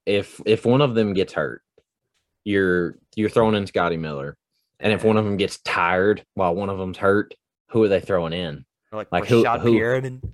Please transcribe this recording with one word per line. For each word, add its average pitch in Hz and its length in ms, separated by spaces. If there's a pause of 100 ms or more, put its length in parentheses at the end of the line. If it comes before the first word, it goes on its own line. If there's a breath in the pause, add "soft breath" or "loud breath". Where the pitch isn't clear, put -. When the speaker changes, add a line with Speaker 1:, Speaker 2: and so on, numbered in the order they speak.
Speaker 1:
if, 101 400
if 110 180
one 123 180
of 127 120
them 107 200
gets 92 180
hurt, 67 300 (840)
you're, 92 520 (200)
you're 107 120
throwing 110 280
in 101 100
Scotty 85 300
Miller. 73 400 (420)
And 107 140
if 98 100
Speaker 2:
Yeah. 110 60
Speaker 1:
one 107 80
of 107 80
them 101 120
gets 95 260
tired 92 640 (100)
while 90 200
one 98 160
of 95 80
them's 92 180
hurt, 101 380 (360)
who 113 120
are 107 60
they 95 120
throwing 85 320
in? 80 320 (280)
Speaker 2:
Or, 107 60
like, 104 140
Speaker 1:
Like, 98 140
who, 117 180
Speaker 2:
Rashad 120 180
Speaker 1:
who 117 180
Speaker 2:
Perriman? 127 420 (120)